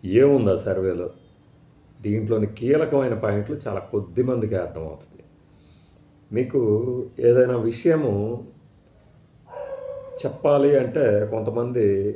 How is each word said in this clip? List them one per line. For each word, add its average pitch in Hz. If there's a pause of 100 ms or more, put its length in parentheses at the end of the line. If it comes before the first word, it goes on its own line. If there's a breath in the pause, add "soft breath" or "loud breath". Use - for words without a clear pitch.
ఏముంది 117
ఆ 90
సర్వేలో? 90 (920)
దీంట్లోని 107
కీలకమైన 131
పాయింట్లు 104
చాలా 104
కొద్ది 98
మందికే 113
అర్థమవుతుంది. 80 (1080 soft breath)
మీకు 127 (580)
ఏదైనా 123
విషయము 120 (2000)
చెప్పాలి 143
అంటే 131 (200)
కొంతమంది 113 (300)